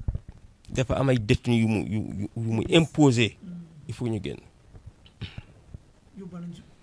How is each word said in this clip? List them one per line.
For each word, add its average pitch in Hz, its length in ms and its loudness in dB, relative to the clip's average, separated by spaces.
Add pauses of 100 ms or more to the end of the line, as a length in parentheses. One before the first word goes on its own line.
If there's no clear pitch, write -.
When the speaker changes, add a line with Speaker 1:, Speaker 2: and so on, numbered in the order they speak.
(760)
Speaker 1:
Dafa 131 240 0
am 135 100 2
ay 127 100 4
détenus 117 420 2
yu 110 80 4
mu, 107 180 2
yu, 104 140 -2 (180)
yu, 101 180 -6
yu 113 160 -2
mu 110 160 0
imposé. 139 720 4
Speaker 2:
Mhm. - 80 -16 (380)
Speaker 1:
Il 113 60 -8
faut 123 140 -6
ñu 110 140 -4
génn. - 160 -8 (1800)
Speaker 2:
Yóbbu 180 200 -16
nañu 170 160 -12
su-, - 80 -20 (200)